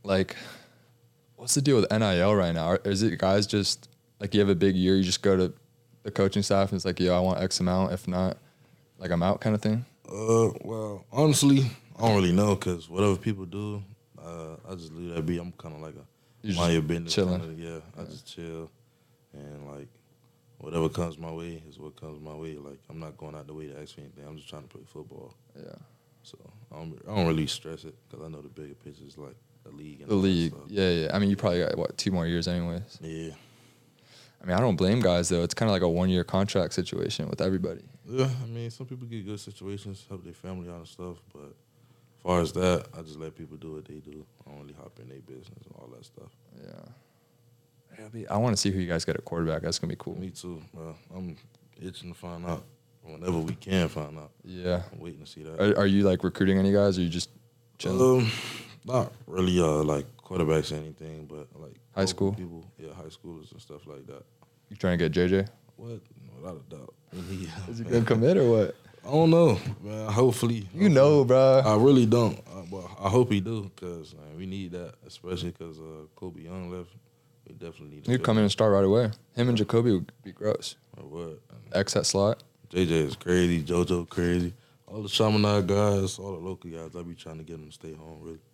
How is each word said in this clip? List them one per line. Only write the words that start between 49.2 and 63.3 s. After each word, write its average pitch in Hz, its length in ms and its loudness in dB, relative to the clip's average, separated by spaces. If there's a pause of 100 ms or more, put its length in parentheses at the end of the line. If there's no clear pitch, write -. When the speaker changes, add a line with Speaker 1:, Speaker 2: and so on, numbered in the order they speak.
Speaker 1:
quarterback. 82 360 -2
That's 85 180 -4
gonna - 120 -6
be - 60 -8
cool. - 220 -12
Speaker 2:
Me 92 100 -10
too, 87 320 -14 (120)
bro. 80 220 -16 (200)
I'm 90 200 -10 (460)
itching 90 320 -14
to - 60 -20
find 87 260 -12
out 85 180 -6 (400)
whenever 82 360 -4
we 80 160 -4
can 92 320 -2
find 76 300 -10
out. 76 140 -18 (120)
Speaker 1:
Yeah. 90 480 -4
Speaker 2:
I'm 80 80 -18
waiting 78 220 -14
to 78 60 -20
see 78 160 -18
that. 80 160 -14
Speaker 1:
Are, 101 200 4
are 101 80 4
you, 98 160 4
like, 92 200 4
recruiting 95 360 2
any 98 140 4
guys, 101 240 4
or 92 40 0
you 85 80 0
just 85 200 -4 (480)
chilling? 127 460 4
Speaker 2:
Um, 113 80 0 (520)
not 120 300 -2 (140)
really, 90 320 2
uh, 78 240 2
like, 73 220 -2 (120)
quarterbacks 80 540 0
or 76 40 -6
anything, 78 500 -14
but, 76 220 -16 (120)
like, 76 160 -20 (180)
Speaker 1:
High 95 80 -4
Speaker 2:
local 95 60 0
Speaker 1:
school? 98 260 0
Speaker 2:
people. 85 320 -12 (120)
Yeah, 80 160 -18
high 82 100 -18
schoolers 80 500 -18